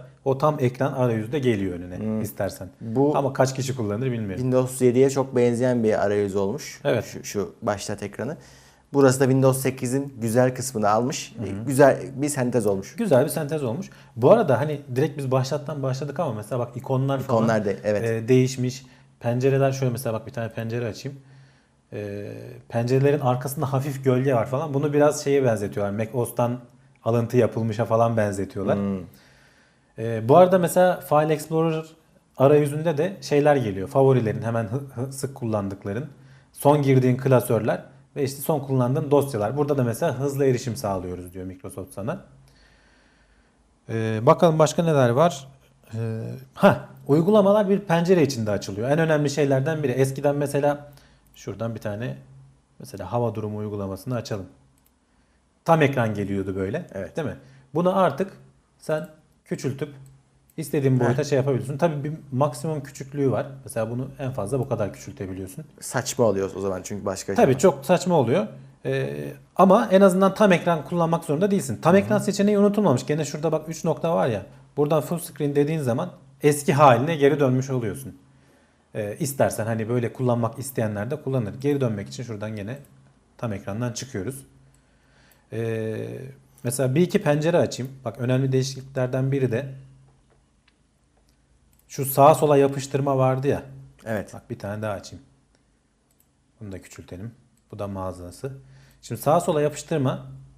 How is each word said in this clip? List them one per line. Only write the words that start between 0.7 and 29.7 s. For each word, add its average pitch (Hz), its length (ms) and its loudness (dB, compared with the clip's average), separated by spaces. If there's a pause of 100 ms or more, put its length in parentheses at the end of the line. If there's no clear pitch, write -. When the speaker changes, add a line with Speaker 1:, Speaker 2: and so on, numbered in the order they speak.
Speaker 1:
arayüzü 117 400 -2
de 156 60 -2
geliyor 104 380 0
önüne 87 220 -12
Speaker 2:
Hmm. 110 240 -4
Speaker 1:
istersen. 98 460 -8 (120)
Speaker 2:
Bu 135 360 0
Speaker 1:
Ama 139 160 0
kaç 131 220 0
kişi 131 220 -4
kullanır 110 300 -4
bilmiyorum. 110 300 -4
Speaker 2:
Windows 127 460 0
yediye 127 280 6
çok 135 260 -2
benzeyen 120 480 2
bir 98 200 2
arayüz 101 320 0
olmuş. 101 480 -4
Speaker 1:
Evet. 131 200 0
Speaker 2:
Şu, - 200 -14
şu 98 380 -6
başlat 104 400 -4
ekranı. 110 340 -8 (560)
Burası 139 280 6
da 139 40 4
Windows 131 380 4
sekizin 135 580 -4
güzel 123 340 2
kısmını 107 360 -2
almış. 120 480 -2
Speaker 1:
Hı 117 40 -8
hı. 98 240 -8
Speaker 2:
Güzel 135 320 6 (180)
bir 143 120 -2
sentez 123 380 0
olmuş. 98 300 -4
Speaker 1:
Güzel 147 280 4
bir 156 60 -2
sentez 156 340 -6
olmuş. 131 260 -6 (260)
Bu 120 140 6
arada 180 300 6
hani 147 200 -4 (160)
direkt 139 220 -2
biz 135 120 -4
başlattan 135 520 -2
başladık 135 380 -4
ama 156 140 -2
mesela 107 240 -8
bak 120 180 -6
ikonlar 131 440 -2
falan, 117 220 2
Speaker 2:
İkonlar 110 220 2
da, 101 60 0 (140)
evet. 104 200 0
Speaker 1:
e, 113 240 -2
değişmiş. 127 580 2 (340)
Pencereler 135 520 2
şöyle 131 200 -2
mesela 113 220 -6
bak 110 120 -8
bir 107 60 -16
tane 113 160 -6
pencere 117 380 -6
açayım. - 320 -10 (720)
E, 104 400 -10 (360)
pencerelerin 131 520 2
arkasında 127 520 -2
hafif 135 320 -2
gölge 131 300 2
var 110 120 2
falan. 135 280 -4
Bunu 143 180 0
biraz 147 320 4
şeye 139 200 2
benzetiyorlar. 101 480 -2
Mac 107 220 -4
O 123 120 -2
S'tan 123 320 -2 (460)
alıntı 117 320 0
yapılmışa 113 480 2
falan 113 320 2
benzetiyorlar. 101 600 -2
Speaker 2:
Hmm. 98 200 -2 (1000)